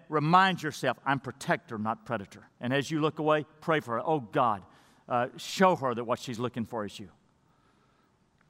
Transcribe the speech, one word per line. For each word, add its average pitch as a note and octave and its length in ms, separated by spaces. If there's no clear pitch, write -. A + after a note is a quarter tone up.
remind E3 560
yourself, C3+ 420
"I'm C#3 140
protector, - 580
not A2 280
predator." G#2 420
And B2 120
as C#3 160
you D3+ 120
look D#3 180
away, D3+ 260
pray D#3 220
for A#2 140
her. A#2+ 100
"Oh D#3+ 160
God, G#2+ 420
uh, B2 180
show F#3 380
her C3 180
that A#2 120
what A#2 140
she's A#2 200
looking A#2+ 260
for G#2+ 200
is F#2+ 140
you." F#2+ 100